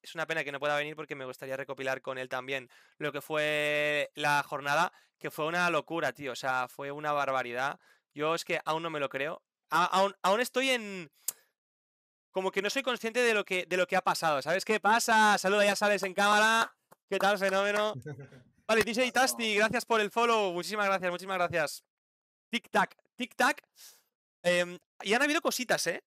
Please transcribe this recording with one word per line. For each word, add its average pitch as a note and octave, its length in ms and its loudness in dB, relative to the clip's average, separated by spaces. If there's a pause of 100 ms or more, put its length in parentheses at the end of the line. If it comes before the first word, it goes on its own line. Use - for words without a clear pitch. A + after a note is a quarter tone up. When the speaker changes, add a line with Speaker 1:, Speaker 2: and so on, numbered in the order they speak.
Speaker 1:
es - 140 -18
una D#3+ 120 -4
pena D#3 180 -2
que C#3 80 -8
no C#3 80 -6
pueda D3 160 0
venir D3+ 180 -2
porque D3+ 220 -10
me C3+ 80 -10
gustaría C3 320 -8
recopilar C3 460 -4
con C3 160 -8
él C3 100 -8
también B2+ 420 -6 (280)
lo D3 140 -4
que C#3+ 80 -6
fue D3 920 0
la D3 300 0
jornada, C#3+ 480 0 (260)
que D3+ 120 -10
fue D#3 160 -6
una F3 240 0
locura, D#3 420 -2
tío. C3+ 200 -10
O A#2+ 40 -8
sea, B2+ 320 -2
fue C#3 240 -12
una D3+ 200 -4
barbaridad. C3 680 -2 (360)
Yo D#3 220 0
es - 80 -6
que D#3+ 200 -2
aún D#3+ 200 -2
no E3+ 60 -4
me D3+ 100 -4
lo C3+ 80 -2
creo. C#3 340 -6 (280)
A-, E3 160 4
aún, G3 360 2
aún G3+ 180 2
estoy B3+ 300 0
en, G3+ 400 -4 (1200)
como F#3+ 220 -4
que G3 100 -4
no G3+ 80 -2
soy C4+ 120 -4
consciente A#3 380 -4
de A#3 140 2
lo G3+ 100 0
que, F3+ 220 -4
de E3+ 100 -2
lo F3+ 120 2
que F#3 80 0
ha F#3 60 4
pasado. D#3+ 380 0
¿Sabes F3 240 -2
qué G#3+ 160 0
pasa? A3 560 4
Saluda, G3+ 280 2
ya G3+ 120 4
sales G#3 280 2
en F#3 100 -6
cámara. G#3+ 600 4 (360)
¿Qué G3 80 -2
tal, G3 200 2
fenómeno? G3+ 560 0
Speaker 2:
<laughs> C3+ 520 -16 (200)
Speaker 1:
Vale, A3 180 4
D A3+ 100 -2
J A#3+ 120 0
Speaker 2:
Pasó. A#3+ 60 -4
Speaker 1:
Tasti, A#3+ 440 2
gracias A3 280 2
por A3+ 160 2
el G#3 120 0
follow. A3+ 400 2
Muchísimas F#3 340 -2
gracias, F#3 240 0
muchísimas F#3 280 -6
gracias. D#3+ 460 0 (680)
Tic-tac, - 420 0 (220)
tic-tac. B3+ 420 -2 (840)
Em, F3 340 0 (240)
y G3 100 0
han B3 100 2
habido D4+ 200 2
cositas, A#3 460 -2
¿eh? - 180 -6